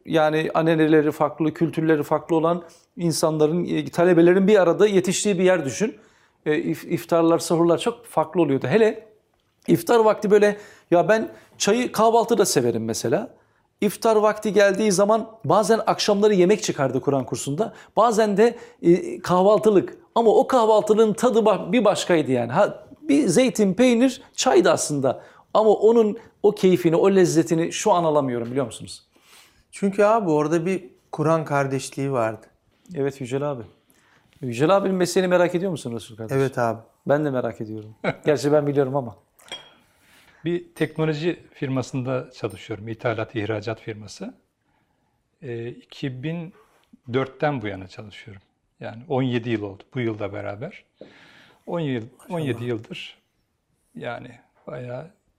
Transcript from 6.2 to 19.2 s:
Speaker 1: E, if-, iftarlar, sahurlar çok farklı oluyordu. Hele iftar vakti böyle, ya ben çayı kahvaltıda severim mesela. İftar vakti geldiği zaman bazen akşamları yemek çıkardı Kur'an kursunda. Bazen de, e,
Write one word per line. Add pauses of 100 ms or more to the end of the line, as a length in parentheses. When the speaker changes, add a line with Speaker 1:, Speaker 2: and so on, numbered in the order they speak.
Speaker 1:
E,
if-,
iftarlar,
sahurlar
çok
farklı
oluyordu.
Hele (600)
iftar
vakti
böyle, (340)
ya
ben (300)
çayı
kahvaltıda
severim
mesela. (500)
İftar
vakti
geldiği
zaman (160)
bazen
akşamları
yemek
çıkardı
Kur'an
kursunda. (240)
Bazen
de, (240)
e,